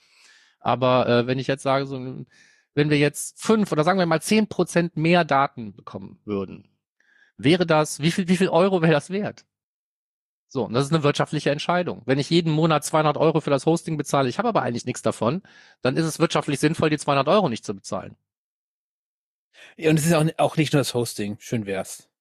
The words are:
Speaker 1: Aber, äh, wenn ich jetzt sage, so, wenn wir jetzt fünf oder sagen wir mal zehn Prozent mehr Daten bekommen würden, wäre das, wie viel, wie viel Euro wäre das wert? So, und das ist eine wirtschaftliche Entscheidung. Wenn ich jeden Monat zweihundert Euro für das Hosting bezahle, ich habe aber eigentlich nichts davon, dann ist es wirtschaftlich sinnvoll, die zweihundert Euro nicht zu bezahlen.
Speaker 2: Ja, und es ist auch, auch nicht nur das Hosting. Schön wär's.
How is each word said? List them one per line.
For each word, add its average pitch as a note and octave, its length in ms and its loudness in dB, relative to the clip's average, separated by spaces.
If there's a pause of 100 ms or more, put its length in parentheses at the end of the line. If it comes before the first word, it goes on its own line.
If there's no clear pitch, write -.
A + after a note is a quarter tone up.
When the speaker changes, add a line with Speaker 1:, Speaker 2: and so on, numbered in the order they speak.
(600)
Speaker 1:
Aber, B2 480 2
äh, A#2+ 200 2
wenn C3 120 -2
ich B2+ 80 -6
jetzt C#3 160 -4
sage, C3+ 220 0
so, C3+ 120 -10 (760)
wenn D3 140 2
wir D3 80 2
jetzt - 440 -2
fünf A3 300 2
oder D3+ 140 2
sagen F#3 120 2
wir F3+ 80 2
mal D#3+ 160 2
zehn G#3+ 260 2
Prozent E3+ 500 -2
mehr E3+ 260 4
Daten C3+ 500 0
bekommen F#2+ 520 -16
würden, G2 420 -6 (680)
wäre E3+ 280 2
das, D#3 360 0
wie E3 100 2
viel, F#3 160 -2
wie F#3 80 4
viel F#3 140 2
Euro F#3 320 2
wäre D#3+ 100 4
das C#3+ 180 0
wert? F#3+ 360 -8 (1080)
So, A#2+ 140 -4
und G#2+ 80 -8
das C3+ 120 0
ist C#3 60 -8
eine D#3+ 120 2
wirtschaftliche D3 480 0
Entscheidung. D#3+ 560 -2
Wenn C3+ 100 2
ich D3 140 -4
jeden E3 200 2
Monat D#3 320 2
zweihundert D#3 340 0
Euro D#3 220 2
für D3 120 -2
das C3+ 160 0
Hosting D#3+ 300 0
bezahle, C#3 320 0
ich A#2+ 100 -4
habe A3+ 80 -2
aber G3 160 0
eigentlich A#2+ 240 -6
nichts - 160 -8
davon, A#2 400 -2 (400)
dann C3 120 0
ist E3 100 -2
es D#3 120 -6
wirtschaftlich D3+ 420 0
sinnvoll, D#3 300 0
die D3+ 80 0
zweihundert C#3 300 0
Euro F#3 220 4
nicht A2 140 -6
zu G2+ 120 -8
bezahlen. G2 400 -10 (1600)
Speaker 2:
Ja, D#3 140 0
und D#3 80 4
es D3 80 0
ist E3+ 60 4
auch, D#3 120 4 (120)
auch - 200 0
nicht D#3 160 2
nur D3 60 4
das - 160 -2
Hosting. G#2+ 440 -4
Schön A2 280 -6
wär's. - 420 -8 (120)